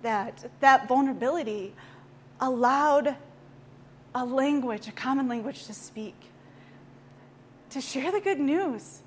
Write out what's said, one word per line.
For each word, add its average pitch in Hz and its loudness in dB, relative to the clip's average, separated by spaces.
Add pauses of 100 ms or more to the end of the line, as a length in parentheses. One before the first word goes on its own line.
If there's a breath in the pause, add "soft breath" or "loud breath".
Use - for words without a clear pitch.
that 226 -4 (100)
that 262 8
vulnerability 247 0 (640 loud breath)
allowed 262 2 (960)
a 254 -2
language, 254 -2
a 208 -14
common 269 -2
language 233 -8
to 214 -14
speak, - -12 (1600 loud breath)
to 269 -8
share 269 -4
the 403 0
good 392 -2
news. 285 -2